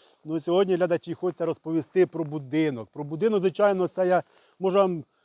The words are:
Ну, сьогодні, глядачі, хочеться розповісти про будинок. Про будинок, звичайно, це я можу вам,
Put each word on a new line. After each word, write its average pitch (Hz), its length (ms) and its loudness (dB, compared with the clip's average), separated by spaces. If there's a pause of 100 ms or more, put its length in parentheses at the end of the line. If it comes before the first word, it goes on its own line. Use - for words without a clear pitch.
(260)
Ну, 156 140 -4
сьогодні, 185 360 2
глядачі, 170 380 -2
хочеться 175 320 -4
розповісти 165 640 0
про 165 160 -6
будинок. 143 680 -4
Про 147 140 -10
будинок, 180 360 -2
звичайно, 185 480 2
це 185 200 -2
я 180 160 2 (360)
можу 185 180 0
вам, 185 260 2 (220)